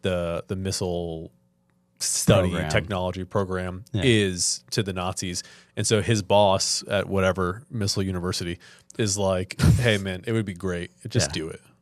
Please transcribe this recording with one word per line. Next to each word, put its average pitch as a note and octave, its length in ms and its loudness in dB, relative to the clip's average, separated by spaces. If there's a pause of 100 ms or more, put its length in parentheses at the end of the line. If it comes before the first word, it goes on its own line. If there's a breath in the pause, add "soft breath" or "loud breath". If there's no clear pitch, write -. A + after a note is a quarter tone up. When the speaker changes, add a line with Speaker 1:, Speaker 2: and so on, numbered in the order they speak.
Speaker 1:
the, F2 460 -2
the G2 80 -4
missile F2 720 -4 (720)
study F#2 520 4
Speaker 2:
Program. D#2+ 200 -2
Speaker 1:
technology F#2 540 -2
program F#2 680 -4
Speaker 2:
Yeah. G2+ 140 -2
Speaker 1:
is G2+ 680 2
to A#2+ 100 0
the F#2+ 120 -2
Nazis." F2+ 500 -4 (320 loud breath)
And G2+ 100 -2
so G#2+ 160 4
his G#2+ 200 2
boss G2 640 4
at G2+ 220 0
whatever F#2 600 0
missile G2+ 320 -2
university F#2 580 -4 (380 loud breath)
is G2+ 200 -2
like, F#2+ 440 -2
Speaker 2:
<laughs> - 160 8
Speaker 1:
"Hey, A#2 200 4
man, F#2 280 -6
it A2+ 60 -4
would A2 140 0
be G2 80 -6
great. F2 380 -6 (180)
Just F#2 260 0
Speaker 2:
Yeah. E2 80 -4
Speaker 1:
do D#2+ 60 -6
it." - 120 -14 (200)